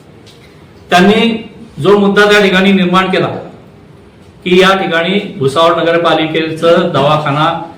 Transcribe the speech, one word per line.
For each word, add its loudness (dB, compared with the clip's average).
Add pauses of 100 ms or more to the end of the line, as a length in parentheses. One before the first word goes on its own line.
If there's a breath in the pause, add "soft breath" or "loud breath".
(920)
त्यांनी 2 (320)
जो 4
मुद्दा 2
त्या 2
ठिकाणी 2
निर्माण 0
केला -2 (1160)
की 2
या 4
ठिकाणी -4
भुसावळ 0
नगरपालिकेचा 0
दवाखाना -2 (160)